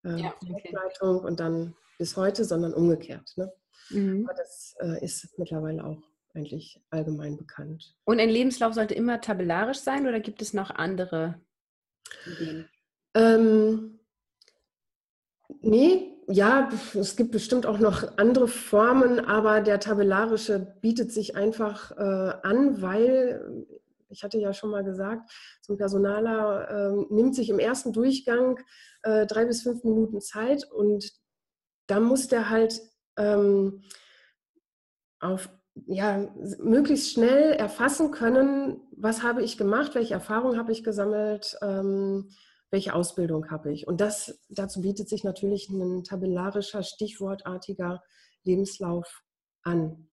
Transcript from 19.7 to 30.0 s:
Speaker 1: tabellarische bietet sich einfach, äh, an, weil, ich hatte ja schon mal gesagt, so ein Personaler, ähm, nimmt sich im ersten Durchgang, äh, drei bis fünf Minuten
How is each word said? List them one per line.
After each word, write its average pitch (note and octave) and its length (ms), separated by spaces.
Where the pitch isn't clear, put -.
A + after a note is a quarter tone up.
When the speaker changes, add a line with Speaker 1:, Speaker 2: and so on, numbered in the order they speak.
Speaker 1:
tabellarische G3+ 1000
bietet A#3 320
sich G#3 240
einfach, G#3 540
äh, F#3+ 420
an, A3+ 380
weil, A#3+ 840
ich G3+ 160
hatte G3+ 120
ja G3+ 140
schon G#3 200
mal G3+ 120
gesagt, G3 480
so - 100
ein G3+ 60
Personaler, G3+ 1120
ähm, G3+ 180
nimmt A#3 240
sich A#3 160
im G3 100
ersten B3 340
Durchgang, B3+ 680
äh, G#3+ 220
drei A3 200
bis A#3 160
fünf A#3+ 240
Minuten A3 340